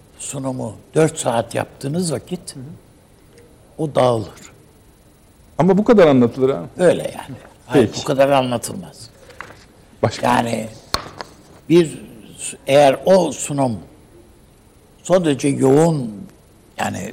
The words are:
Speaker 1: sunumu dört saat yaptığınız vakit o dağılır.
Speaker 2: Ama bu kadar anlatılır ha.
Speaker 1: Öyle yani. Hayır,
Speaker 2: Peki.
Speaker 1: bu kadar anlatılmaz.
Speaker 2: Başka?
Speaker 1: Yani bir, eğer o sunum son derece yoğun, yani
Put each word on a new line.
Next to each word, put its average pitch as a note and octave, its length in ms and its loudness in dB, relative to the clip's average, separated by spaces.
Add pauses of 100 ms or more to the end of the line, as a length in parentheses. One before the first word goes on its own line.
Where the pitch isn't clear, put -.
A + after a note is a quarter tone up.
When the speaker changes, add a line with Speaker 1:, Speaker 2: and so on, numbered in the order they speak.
(180)
Speaker 1:
sunumu B2+ 560 -8 (200)
dört D#3 240 2
saat A#2 360 -2
yaptığınız D3+ 580 -6
vakit - 420 -10 (1200)
o D#3 160 -6
dağılır. B2 340 0 (1300)
Speaker 2:
Ama F#3 200 4
bu G#3+ 60 2
kadar G3+ 220 6
anlatılır C3 440 4
ha. C#3 100 -4 (180)
Speaker 1:
Öyle C3+ 240 2
yani. - 340 -12 (300)
Hayır, B2 200 2
Speaker 2:
Peki. - 140 -8
Speaker 1:
bu - 40 -10
kadar C#3 260 2
anlatılmaz. A#2+ 800 -4 (920)
Speaker 2:
Başka? - 240 -2
Speaker 1:
Yani A#2 400 -2 (1000)
bir, D#3+ 360 2 (600)
eğer C#3 300 4 (100)
o F3 260 4
sunum C3+ 400 -4 (1300)
son F3+ 220 0
derece C#3+ 240 0
yoğun, C3+ 600 2 (680)
yani G2+ 200 -6 (140)